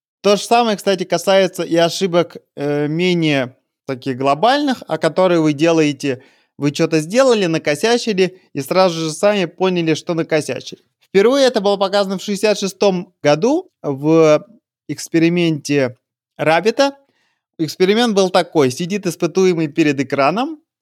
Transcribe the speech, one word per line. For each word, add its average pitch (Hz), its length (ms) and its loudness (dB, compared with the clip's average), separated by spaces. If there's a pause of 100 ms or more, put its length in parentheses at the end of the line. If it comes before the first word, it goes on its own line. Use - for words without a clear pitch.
(240)
То 202 120 4
же 196 80 -6
самое, 233 340 2
кстати, 190 260 -2
касается 185 600 0
и 165 120 -4
ошибок, 170 640 0 (180)
э, 147 320 -4
менее 156 720 -2 (300)
таких 131 300 -6
глобальных, 220 720 0
о 156 120 -4
которых 175 420 0
вы 156 120 2
делаете, 147 680 0 (340)
вы 143 140 -2
чё-то 160 280 -2
сделали, 214 480 2
накосячили, 180 920 -2 (140)
и 147 80 -8
сразу 175 380 0
же 160 120 -4
сами 202 340 0
поняли, 170 500 -2
что 175 180 -8
накосячили. 156 680 -4 (220)
Впервые 254 440 2
это 247 120 0
было 202 180 0
показано 196 420 -2
в - 40 -14
шестьдесят 208 360 -2
шестом 190 540 -2 (100)
году 202 480 0 (100)
в 151 640 2 (420)
эксперименте 156 1120 -2 (400)
Раббита. 214 600 0 (600)
Эксперимент 202 580 0
был 190 140 2
такой. 175 420 2
Сидит 185 360 -6
испытуемый 170 600 0
перед 147 300 0
экраном, 160 640 -2 (200)